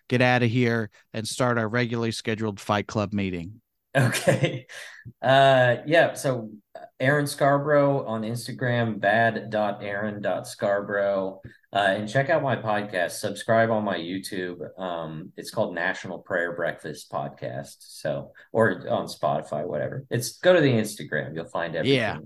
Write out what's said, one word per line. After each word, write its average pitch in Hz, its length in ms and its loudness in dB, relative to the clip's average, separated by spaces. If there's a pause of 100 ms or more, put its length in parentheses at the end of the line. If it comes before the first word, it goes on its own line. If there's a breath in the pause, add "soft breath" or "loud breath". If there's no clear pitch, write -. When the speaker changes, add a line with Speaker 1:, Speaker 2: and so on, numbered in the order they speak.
Speaker 1:
get 123 140 4
out 123 200 4
of 120 80 4
here 117 400 2 (220 soft breath)
and 110 140 -6
start 120 320 0
our 110 100 0
regularly 117 440 0
scheduled 107 480 -4
Fight 104 280 0
Club 104 240 -2
meeting. 95 480 -4 (360)
Speaker 2:
Okay. 135 680 2 (540 loud breath)
Uh, 131 640 6
yeah. 151 300 4
So 117 360 -4 (500)
Aaron 143 260 2
Scarborough 143 800 4
on 110 160 -4
Instagram, 117 800 -2
bad 107 500 2
dot 104 320 -2
aaron 101 400 -6
dot 90 240 -2
scarborough. 101 920 -2 (320 loud breath)
Uh, 98 260 2
and 107 100 -4
check 135 220 2
out 156 120 2
my 127 140 0
podcast, 101 560 -2
subscribe 113 580 2
on 107 140 0
my 95 120 -2
YouTube. 90 600 -6 (200)
Um, 82 580 -8
it's - 140 -12
called 104 240 -2
National 90 440 -4
Prayer 87 360 -2
Breakfast 82 580 -6
Podcast. 69 680 -8
So, - 520 -8 (200 loud breath)
or 110 360 2
on 95 180 -2
Spotify, 76 600 -4
whatever. 73 440 -6
It's, - 280 -4
go 180 140 4
to 175 80 6
the 139 120 4
Instagram. 78 640 -4
You'll 82 120 -8
find 85 300 -6
everything, 123 200 2
Speaker 1:
Yeah. 104 300 0